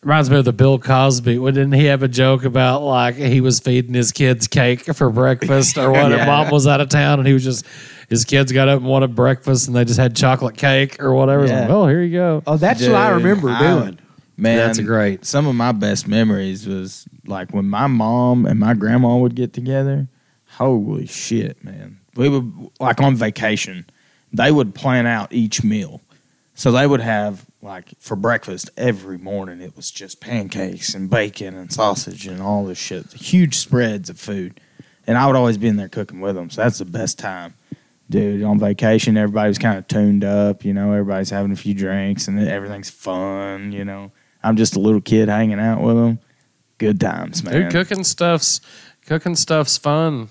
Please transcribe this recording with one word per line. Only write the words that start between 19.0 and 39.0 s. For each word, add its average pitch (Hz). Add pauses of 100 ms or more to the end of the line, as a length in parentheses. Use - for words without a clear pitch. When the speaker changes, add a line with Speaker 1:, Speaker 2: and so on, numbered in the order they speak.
Speaker 2:
would 123
get 120
together. 135 (520)
Holy 110
shit, -
man. 101 (160)
We 127
would, 131
like, 123
on 139
vacation, 107 (460)
they 120
would 127
plan 127
out 113
each 113
meal. 104 (520)
So -
they 131
would 139
have, 104 (160)
like, 95
for -
breakfast 104
every 95
morning, 92
it 90
was -
just -
pancakes 95
and 95
bacon 104
and 90
sausage 98
and 92
all 101
this 92
shit. -
Huge 170
spreads 110
of 87
food. 95 (480)
And 113
I 135
would 131
always 120
be 107
in 104
there 101
cooking 95
with 98
them. 87
So 107
that's 120
the 101
best 95
time. 92 (560)
Dude, 101
on 104
vacation, 107